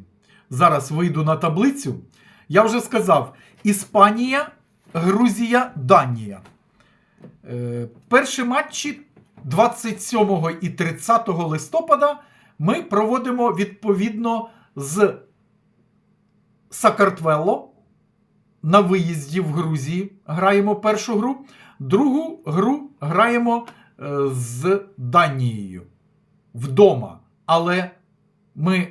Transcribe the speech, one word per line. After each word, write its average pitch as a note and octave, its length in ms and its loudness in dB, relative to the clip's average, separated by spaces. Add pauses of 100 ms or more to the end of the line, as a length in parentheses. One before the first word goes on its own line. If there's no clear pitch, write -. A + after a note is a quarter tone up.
(500)
зараз C#3+ 400 0
вийду D#3 340 0
на D#3 120 2
таблицю. E3+ 580 -2 (540)
Я F3 140 6
вже A3+ 180 0
сказав: F3 540 0 (280)
Іспанія, A3 880 2 (440)
Грузія, A3+ 840 2
Данія. B2 640 2 (1080)
Е, A#2+ 380 -6 (200)
перші B3+ 360 2
матчі C#4+ 560 -4 (440)
двадцять G#3+ 580 0
сьомого F#3+ 480 0
і E3+ 180 -6
тридцятого F3 800 -2
листопада D4 760 0 (380)
ми A#3 240 0
проводимо A#3+ 720 0
відповідно G#3+ 960 -4 (280)
з D#3 380 0 (1600)
Сакартвело. E3+ 960 0 (920)
На F3 180 4
виїзді E3+ 600 -2
в D#3 120 -4
Грузії D#3+ 600 -4 (140)
граємо G3+ 500 2
першу G#3+ 420 -2
гру. C4+ 180 -2 (420)
Другу C4+ 680 0
гру G3+ 440 -2 (100)
граємо, A#3 640 0 (340)
е, C#3+ 320 -2
з B2+ 480 -2 (160)
Данією. B2 840 -2 (720)
Вдома. C3 640 2 (280)
Але F3+ 440 0 (640)
ми F3+ 360 -2